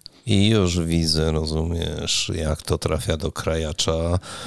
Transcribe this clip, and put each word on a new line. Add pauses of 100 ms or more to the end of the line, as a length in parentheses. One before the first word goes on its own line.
(260)
I
już
widzę,
rozumiesz,
jak
to
trafia
do
krajacza, (280)